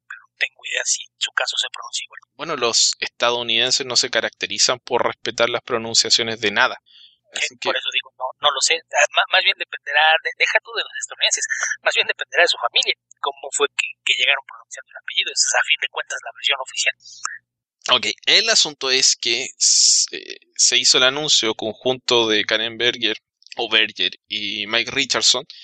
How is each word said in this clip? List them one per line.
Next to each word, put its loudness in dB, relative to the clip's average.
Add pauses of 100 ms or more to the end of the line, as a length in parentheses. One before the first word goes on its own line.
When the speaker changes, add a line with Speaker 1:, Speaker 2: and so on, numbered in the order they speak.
Speaker 1:
pero -20
no -20
tengo -6 (100)
idea -2
si -2
en -20
su -4
caso -2
se -2
pronuncia -10
igual. -20 (140)
Speaker 2:
Bueno, -6
los 2
estadounidenses 0
no -6
se 2
caracterizan -2
por 0
respetar -2
las -4
pronunciaciones 0
de 2
nada. 2 (560)
Así -4
Speaker 1:
Eh, -20
por 0
Speaker 2:
que -4
Speaker 1:
eso -6
digo, -4
no, -6 (160)
no 4
lo 0
sé. 2
Ah, 2
ma-, 2
más 4
bien 2
dependerá, -2 (220)
de-, -6
deja 2
tú -18
de -2
los -12
estadounidenses, -2 (380)
más 2
bien 0
dependerá -2
de 6
su -2
familia, -2 (240)
cómo -8
fue 2
que, -2 (180)
que 0
llegaron 0
pronunciando -20
el -18
apellido. -6
Esa 0
es, 0
a -2
fin 0
de -4
cuentas, -8
la -12
versión -4
oficial. -4 (960)
Speaker 2:
Ok, 2 (200)
el 2
asunto 0
es 4
que -2 (100)
se, 2 (160)
se 4
hizo 4
el 6
anuncio 2
conjunto 0
de 2
Karen -2
Berger, 0 (400)
o -4
Berger, 2 (120)
y -6
Mike -2
Richardson, 0 (180)